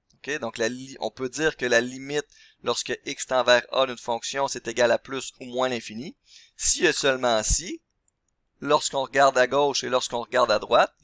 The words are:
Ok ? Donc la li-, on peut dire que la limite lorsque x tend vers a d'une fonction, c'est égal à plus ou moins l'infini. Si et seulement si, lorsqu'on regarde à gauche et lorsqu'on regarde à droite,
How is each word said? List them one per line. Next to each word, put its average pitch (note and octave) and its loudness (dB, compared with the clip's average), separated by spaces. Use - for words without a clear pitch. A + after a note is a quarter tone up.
Ok ? D3 -8
Donc A#2 -8
la A2+ 0
li-, C3 -12
on A2 -4
peut C3 -8
dire D3 -2
que B2+ -4
la A#2+ 4
limite C3+ -6
lorsque A#2+ -4
x - -8
tend B2+ 2
vers A#2+ 6
a C3+ 2
d'une B2 -6
fonction, C3+ -4
c'est - -8
égal A#2+ 4
à A2+ 2
plus C3 -10
ou C3 -16
moins B2 -2
l'infini. A#2 -8
Si - 2
et D3 4
seulement B2+ 2
si, F#3+ -4
lorsqu'on C#3+ 0
regarde C3+ 4
à B2+ 4
gauche C#3 2
et B2 -6
lorsqu'on B2 -2
regarde A#2+ 2
à G#2 2
droite, B2+ 2